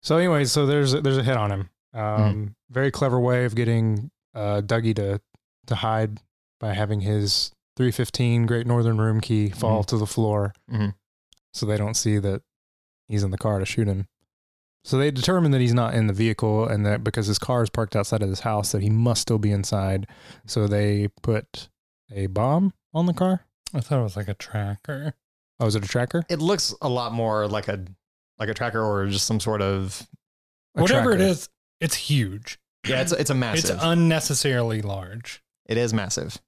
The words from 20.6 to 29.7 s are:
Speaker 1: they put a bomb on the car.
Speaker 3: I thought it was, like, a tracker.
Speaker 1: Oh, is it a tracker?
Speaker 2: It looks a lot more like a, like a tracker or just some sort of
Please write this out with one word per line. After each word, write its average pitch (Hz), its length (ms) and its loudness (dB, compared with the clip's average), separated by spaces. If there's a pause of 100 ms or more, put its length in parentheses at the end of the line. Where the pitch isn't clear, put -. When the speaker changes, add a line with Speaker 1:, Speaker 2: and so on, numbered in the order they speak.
Speaker 1:
they 104 400 2 (160)
put - 460 -4 (440)
a 98 140 -4
bomb 135 460 2 (200)
on 170 140 0
the 175 60 2
car. 185 300 0 (300)
Speaker 3:
I 127 60 -2
thought 131 220 0
it - 20 0
was, 101 120 -4
like, 98 120 -6
a 101 80 -6
tracker. 107 800 -6 (440)
Speaker 1:
Oh, 117 60 2
is 107 100 2
it 104 80 -2
a 101 40 -8
tracker? 127 420 -2
Speaker 2:
It 170 100 -2
looks 165 440 0
a 147 60 -2
lot 123 240 -2
more 110 340 0
like 104 200 -4
a, 98 160 -4 (540)
like 107 120 -4
a 110 40 -4
tracker 113 300 -2
or 101 240 0
just 98 180 -2
some 110 140 0
sort 107 220 -2
of 95 440 -2 (680)